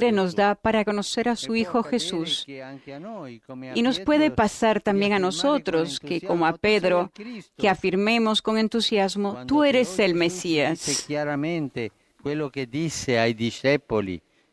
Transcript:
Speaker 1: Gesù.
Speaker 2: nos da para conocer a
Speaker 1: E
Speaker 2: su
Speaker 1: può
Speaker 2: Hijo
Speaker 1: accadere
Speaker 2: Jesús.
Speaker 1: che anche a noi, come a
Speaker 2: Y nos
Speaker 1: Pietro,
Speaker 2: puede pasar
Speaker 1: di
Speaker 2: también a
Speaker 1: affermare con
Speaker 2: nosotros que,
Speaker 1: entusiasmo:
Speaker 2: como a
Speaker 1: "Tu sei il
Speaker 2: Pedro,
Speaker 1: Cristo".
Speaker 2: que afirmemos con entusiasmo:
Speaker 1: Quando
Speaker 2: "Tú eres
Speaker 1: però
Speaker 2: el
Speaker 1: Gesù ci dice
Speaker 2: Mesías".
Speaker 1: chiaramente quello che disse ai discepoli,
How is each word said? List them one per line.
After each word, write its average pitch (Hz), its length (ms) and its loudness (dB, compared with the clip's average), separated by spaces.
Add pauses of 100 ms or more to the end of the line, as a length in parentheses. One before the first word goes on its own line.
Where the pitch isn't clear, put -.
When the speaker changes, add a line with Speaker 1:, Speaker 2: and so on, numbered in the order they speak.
Speaker 1:
Gesù. 226 80 2
Speaker 2:
nos 185 180 2
da 202 220 4
para 220 300 0
conocer 208 420 -2
a 240 40 0
Speaker 1:
E 233 40 0
Speaker 2:
su - 120 -8
Speaker 1:
può 226 80 -2
Speaker 2:
Hijo 226 240 0
Speaker 1:
accadere 214 100 -2 (100)
Speaker 2:
Jesús. 165 460 -4
Speaker 1:
che 135 160 -16
anche 135 320 -16
a 139 60 -12
noi, 165 460 -14
come 131 240 -14
a 127 60 -12
Speaker 2:
Y 117 60 0
nos 254 160 2
Speaker 1:
Pietro, 190 80 -6
Speaker 2:
puede - 260 4
pasar 220 460 2
Speaker 1:
di 202 60 -4
Speaker 2:
también 202 280 2
a 208 60 2
Speaker 1:
affermare 185 140 0 (120)
con 277 80 4
Speaker 2:
nosotros 160 480 -2
que, 156 160 -8
Speaker 1:
entusiasmo: 180 140 -6
Speaker 2:
como 170 160 2
a 160 80 4
Speaker 1:
"Tu 165 80 -6
sei 208 140 4
il 202 60 2
Speaker 2:
Pedro, 180 320 2
Speaker 1:
Cristo". 214 440 -14
Speaker 2:
que 220 120 2
afirmemos 214 720 2
con 220 160 0
entusiasmo: 202 760 0
Speaker 1:
Quando 247 200 -4
Speaker 2:
"Tú 294 100 4
eres 254 260 4
Speaker 1:
però 208 160 2
Speaker 2:
el 180 80 2
Speaker 1:
Gesù 170 180 2
ci 180 160 -8
dice 156 160 2
Speaker 2:
Mesías". 151 420 -2
Speaker 1:
chiaramente 147 840 -4 (300)
quello 147 280 -4
che 135 200 -8
disse 139 500 -2
ai 117 160 2
discepoli, 110 840 0 (340)